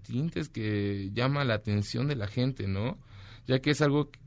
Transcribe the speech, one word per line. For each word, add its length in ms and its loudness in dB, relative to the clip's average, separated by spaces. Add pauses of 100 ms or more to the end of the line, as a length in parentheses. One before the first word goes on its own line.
tintes 460 -2
que 640 -2
llama 320 0
la 100 2
atención 540 0
de 80 -2
la 100 -4
gente, 400 -2
¿no? 320 -2 (480)
Ya 140 4
que 100 2
es 100 2
algo 300 4
que 160 -20